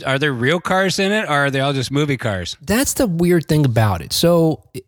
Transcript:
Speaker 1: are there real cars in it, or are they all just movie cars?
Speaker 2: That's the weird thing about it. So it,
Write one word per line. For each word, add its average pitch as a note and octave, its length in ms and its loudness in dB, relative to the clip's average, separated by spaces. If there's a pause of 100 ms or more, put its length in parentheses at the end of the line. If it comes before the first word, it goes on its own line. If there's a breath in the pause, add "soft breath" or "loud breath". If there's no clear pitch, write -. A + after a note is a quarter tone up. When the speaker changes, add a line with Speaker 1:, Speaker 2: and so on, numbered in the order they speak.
Speaker 1:
are C3+ 120 0
there C#3+ 140 0
real C3 280 0
cars F#3 380 0
in G3 140 0
it, G#3+ 120 0
or C#3+ 220 0
are C#3 40 0
they C3+ 100 -2
all C#3 120 0
just C3+ 180 -4
movie C#3 280 -2
cars? F#2+ 420 -6
Speaker 2:
That's G#3+ 340 -2
the C#4 120 0
weird F3 420 2
thing D3+ 160 4
about A2 380 0
it. - 100 -10
So E3 640 2
it, - 140 -12